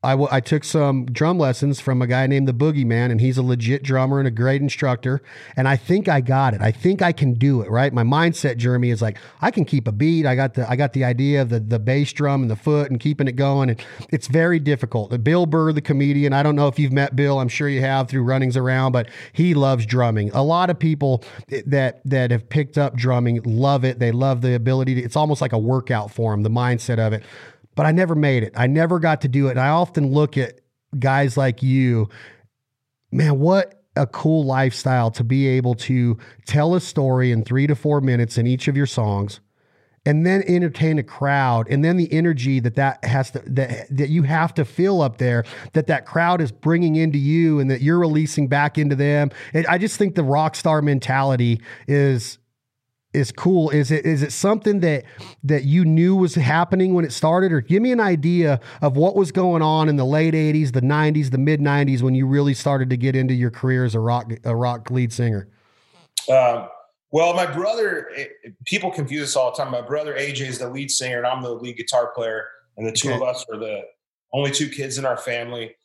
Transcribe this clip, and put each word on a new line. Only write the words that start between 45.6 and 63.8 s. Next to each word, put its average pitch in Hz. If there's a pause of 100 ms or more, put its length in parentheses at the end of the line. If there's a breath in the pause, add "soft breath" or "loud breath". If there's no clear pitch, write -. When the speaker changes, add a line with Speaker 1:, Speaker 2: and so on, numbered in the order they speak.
Speaker 1:
that, 156
that 143
crowd 170
is 131
bringing 165
into 160
you 156
and 135
that 127
you're 156
releasing 156
back 143
into 143
them. 143 (220 loud breath)
And 160
I 175
just 208
think 202
the 170
rock 151
star 156
mentality 135 (280 loud breath)
is, 139 (760)
is 139
cool. 170
Is 143
it, 151
is 156
it 147
something 202
that, 151 (360 loud breath)
that 139
you 160
knew 170
was 185
happening 175
when 175
it 143
started? 175
Or 147
give 175
me 254
an 240
idea 170 (240 loud breath)
of 139
what 185
was 190
going 175
on 156
in 147
the 135
late 156
eighties, 151
the 127
nineties, 151
the 131
mid 147
nineties 139
when 131
you 131
really 143
started 131
to 127
get 131
into 131
your 123
career 127